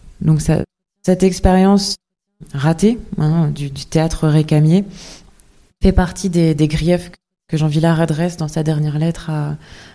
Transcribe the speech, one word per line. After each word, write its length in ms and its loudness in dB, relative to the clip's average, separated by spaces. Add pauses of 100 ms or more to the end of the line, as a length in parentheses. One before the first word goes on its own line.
(200)
Donc 220 0
ça, 160 0 (440)
cette 200 2
expérience 760 2 (560)
ratée, 460 0 (200)
hein, 360 0
du, 160 -8
du 160 -12
théâtre 420 0
récamier 560 2 (1000)
fait 100 4
partie 380 -2
des, 240 2
des 140 0
griefs 420 -2 (380)
que 80 -4
Jean 120 0
Vilar 320 0
adresse 360 -2
dans 120 -6
sa 140 -4
dernière 360 -2
lettre 320 -4
à, 260 -6 (380)